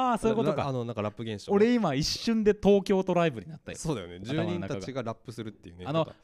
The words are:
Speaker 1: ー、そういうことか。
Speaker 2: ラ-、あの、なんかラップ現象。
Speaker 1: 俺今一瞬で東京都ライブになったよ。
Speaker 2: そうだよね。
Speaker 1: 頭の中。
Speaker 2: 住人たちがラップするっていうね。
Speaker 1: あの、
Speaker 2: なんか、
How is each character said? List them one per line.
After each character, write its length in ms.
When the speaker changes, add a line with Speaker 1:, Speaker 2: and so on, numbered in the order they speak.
Speaker 1:
ー、 40
そ 100
う 20
い 40
う 20
こ 80
と 80
か。 100
Speaker 2:
ラ-、 60
あ 40
の、 120
な 80
ん 20
か 80
ラ 80
ッ 40
プ 100
現 200
象。 80
Speaker 1:
俺 220
今 200
一 100
瞬 400
で 100
東 300
京 180
都 120
ラ 120
イ 60
ブ 80
に 80
な 80
っ 40
た 120
よ。 60
Speaker 2:
そ 140
う 40
だ 60
よ 60
ね。 120
Speaker 1:
頭 240
の 160
中。 140
Speaker 2:
住 20
人 40
た 60
ち 60
が 100
ラ 100
ッ 40
プ 160
す 100
る 60
っ 40
て 160
い 40
う 40
ね。 100
Speaker 1:
あ 60
の、 80
Speaker 2:
な 20
ん 40
か、 180